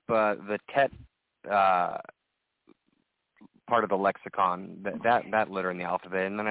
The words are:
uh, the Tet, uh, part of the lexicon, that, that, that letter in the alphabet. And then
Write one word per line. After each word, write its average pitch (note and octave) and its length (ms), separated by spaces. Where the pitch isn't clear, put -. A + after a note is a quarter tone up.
uh, G#2+ 240
the G2+ 240
Tet, C#3 160
uh, F#2+ 460
part A2+ 140
of F#2+ 60
the G2 60
lexicon, F#2 760
that, F#2 220
that, A#2 140
that G#2 200
letter F#2 200
in F2+ 80
the F2+ 60
alphabet. F#2 420
And G2+ 120
then G#2+ 120